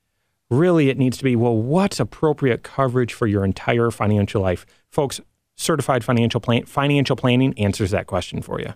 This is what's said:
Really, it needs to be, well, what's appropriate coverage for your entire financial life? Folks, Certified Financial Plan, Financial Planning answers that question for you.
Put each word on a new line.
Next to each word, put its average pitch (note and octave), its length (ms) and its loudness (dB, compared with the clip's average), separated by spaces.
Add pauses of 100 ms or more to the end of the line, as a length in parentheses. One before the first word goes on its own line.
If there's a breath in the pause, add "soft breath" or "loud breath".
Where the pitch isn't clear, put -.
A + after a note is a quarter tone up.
(500)
Really, D#3 400 4
it A#2 80 -2
needs B2+ 200 0
to - 60 -4
be, C3 120 2
well, A#2 200 2
what's D3+ 420 0
appropriate C#3+ 640 -2
coverage B2 500 -2
for - 140 -2
your G2+ 180 2
entire A#2 460 0
financial G#2 520 0
life? F#2 240 -2 (240 soft breath)
Folks, C#3+ 300 -4 (360)
Certified C#3 480 0
Financial A#2 360 0
Plan, A#2+ 260 0
Financial C#3+ 500 0
Planning B2+ 420 2
answers G2+ 340 0
that F#2+ 140 -2
question F2+ 360 -6
for - 180 -8
you. - 160 -10